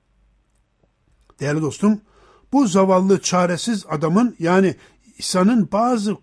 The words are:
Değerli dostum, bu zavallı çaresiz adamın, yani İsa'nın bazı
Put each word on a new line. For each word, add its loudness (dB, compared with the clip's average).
Değerli -4
dostum, 0
bu 2
zavallı 2
çaresiz -2
adamın, 0
yani 2
İsa'nın 0
bazı -2